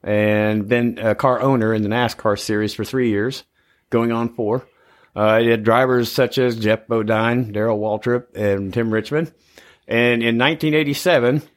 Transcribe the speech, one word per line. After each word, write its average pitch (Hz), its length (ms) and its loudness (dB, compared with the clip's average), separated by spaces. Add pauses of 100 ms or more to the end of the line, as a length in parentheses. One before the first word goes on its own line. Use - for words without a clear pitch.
and 107 640 0
been 120 300 0
a 110 160 0
car 127 260 0
owner 123 320 2
in 107 100 0
the 101 60 -2
nascar 113 500 -2
series 107 360 -2
for 107 100 -6
three 127 260 -2
years, 107 340 -2 (460)
going 117 220 0
on 117 180 -2
four. 117 360 -4 (500)
Uh, 110 220 4
he 117 100 2
had 113 160 2
drivers 123 460 2
such 127 280 0
as 123 180 0
Jeff 107 320 -2
Bodine, 113 640 0
Darrell 107 260 0
Waltrip, 110 560 -2
and 98 400 -2
Tim 113 180 0
Richmond. 143 400 -2 (560)
And 120 340 2
in 117 140 0
nineteen 151 380 0
eighty-seven 143 680 2 (140)